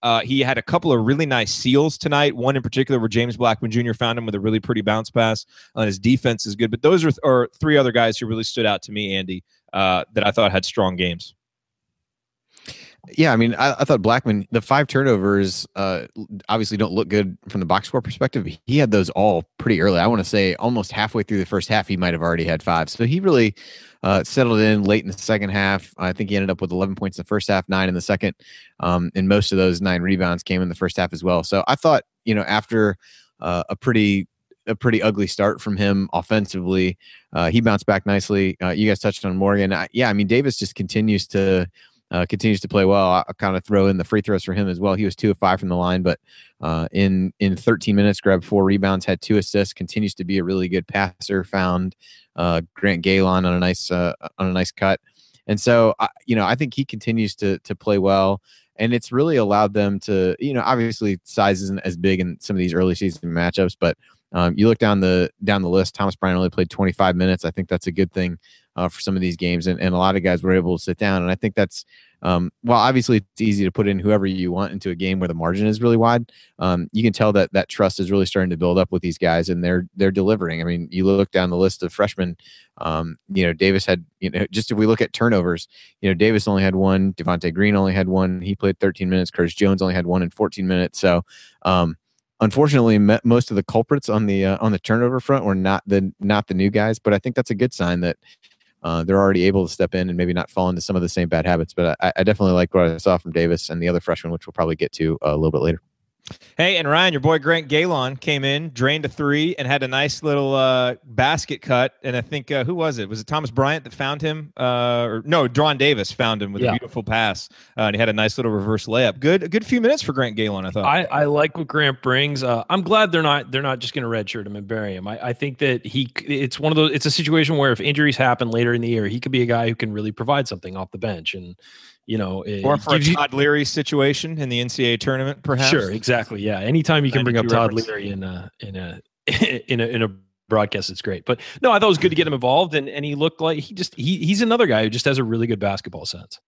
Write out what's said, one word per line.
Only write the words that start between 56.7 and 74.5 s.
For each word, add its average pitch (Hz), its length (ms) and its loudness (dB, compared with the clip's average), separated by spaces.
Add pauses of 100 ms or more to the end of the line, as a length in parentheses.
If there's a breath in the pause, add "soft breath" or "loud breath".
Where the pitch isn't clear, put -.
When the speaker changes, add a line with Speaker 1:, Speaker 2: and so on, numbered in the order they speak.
Speaker 2:
he 139 100 -2
continues 113 520 -4
to, 98 240 -2
to - 140 -10
play 101 240 0
well, 98 440 2 (340 soft breath)
and 113 160 0
it's 120 200 -4
really 147 240 2
allowed 104 380 2
them 101 260 0
to, 92 380 0
you 143 140 -4
know, 127 120 -2
obviously 113 600 0
size 98 380 0
isn't 98 180 -6
as 90 160 -6
big 92 240 0
in 87 200 -4
some 101 160 -6
of - 20 -2
these 90 160 0
early 92 200 2
season 85 360 -6
matchups, 87 480 0
but, 85 180 0 (360 soft breath)
um, 87 240 2
you 104 120 4
look 113 100 2
down 104 220 2
the, 90 280 2 (140)
down 101 200 0
the 90 60 -2
list, 92 260 2
Thomas 98 200 -2
Bryant 92 220 0
only 90 140 0
played 90 200 -2
twenty-five 92 460 0
minutes. 92 280 0
I 82 60 -2
think 90 180 -8
that's 92 200 -4
a 87 40 -6
good 87 200 -2
thing, 90 260 -4 (380 soft breath)
uh, 90 120 -2
for - 120 -10
some 95 160 -4
of 95 40 -2
these 90 160 -2
games, 87 300 -2
and, 92 140 -2
and 90 120 0
a 90 60 0
lot 95 160 2
of 98 80 0
guys 90 180 0
were 92 140 0
able 90 240 0
to - 40 -10
sit 90 160 -6
down. 98 240 0
And 90 100 -2
I - 20 0
think 98 220 -4
that's, - 280 -2 (380 soft breath)
um, 87 300 0 (100)
while 120 160 2
obviously 123 380 2
it's - 240 -4
easy 104 240 0
to 92 80 -2
put 104 160 0
in 98 100 0
whoever 98 280 2
you 92 260 -2